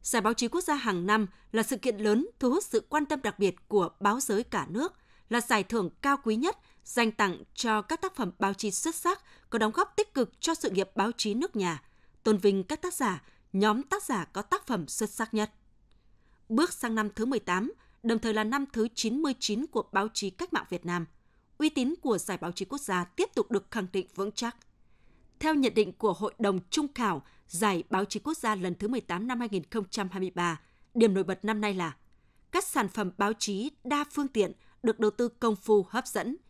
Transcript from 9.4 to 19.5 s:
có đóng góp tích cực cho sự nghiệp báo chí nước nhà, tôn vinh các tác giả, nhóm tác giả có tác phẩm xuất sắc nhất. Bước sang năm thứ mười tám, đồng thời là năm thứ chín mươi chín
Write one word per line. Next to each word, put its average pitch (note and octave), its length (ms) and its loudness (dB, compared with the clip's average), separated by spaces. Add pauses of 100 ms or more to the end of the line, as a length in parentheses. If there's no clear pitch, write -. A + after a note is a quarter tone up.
có A3+ 80 -2
đóng A3 140 2
góp G4 240 0
tích - 180 0
cực - 260 0
cho E4 140 0
sự B3+ 160 -2
nghiệp F#3+ 240 0
báo G3+ 220 2
chí G#3 180 -2
nước D4 220 -2
nhà, F3 260 -2 (400)
tôn G#3+ 140 4
vinh G3 280 4
các D4+ 180 -8
tác F4+ 120 -4
giả, G3 280 -2 (300)
nhóm G#3+ 300 2
tác G4+ 200 -2
giả G3+ 300 -2
có G3+ 100 -6
tác - 240 -2
phẩm F#3 220 -2
xuất - 220 -4
sắc A3 240 -4
nhất. G#3+ 160 0 (1000)
Bước C#4 240 2
sang A3+ 220 -4
năm G#3+ 200 2
thứ A3 120 -2
mười B3+ 140 0
tám, G3+ 320 -2 (300)
đồng A3+ 160 2
thời A3+ 160 -2
là G#3+ 100 2
năm C4+ 280 0
thứ A3+ 220 0
chín A#3+ 280 -2
mươi C#4 180 0
chín A3 260 -2